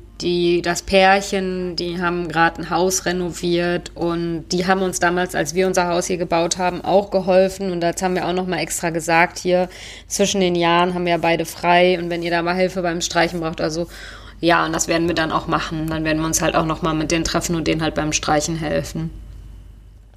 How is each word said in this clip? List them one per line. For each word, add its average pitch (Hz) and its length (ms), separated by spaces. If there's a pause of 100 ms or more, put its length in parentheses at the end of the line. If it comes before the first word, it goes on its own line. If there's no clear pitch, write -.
(220)
die, 175 420
das 175 180
Pärchen, 190 960
die 175 260
haben 175 280
grad 165 280
ein 170 140
Haus 185 340
renoviert 175 880
und 170 580
die 180 140
haben 190 160
uns 180 180
damals, 180 360
als 160 180
wir 190 140
unser 185 200
Haus 175 200
hier 185 100
gebaut 170 400
haben, 180 260
auch 196 280
geholfen 190 600
und 175 80
das 170 220
haben 185 140
wir 160 120
auch 175 60
noch 185 140
mal 175 100
extra 165 320
gesagt, 170 480
hier 180 320 (380)
zwischen 196 340
den 175 140
Jahren 175 400
haben 175 100
wir 170 140
beide 165 260
frei 175 540
und 170 100
wenn 170 140
ihr 170 80
da 170 100
mal 170 140
Hilfe 185 260
beim 170 200
Streichen 170 380
braucht, 160 220
also 165 260 (520)
ja, 165 260
und 160 80
das 160 140
werden 170 200
wir 175 80
dann 160 160
auch 156 140
machen, 156 460
dann 160 120
werden 156 180
wir 160 40
uns 160 160
halt 160 140
auch 165 100
noch 160 160
mal 160 140
mit 156 160
denen 165 120
treffen 170 320
und 160 120
denen 160 160
halt 156 100
beim 151 200
Streichen 156 420
helfen. 160 560 (1040)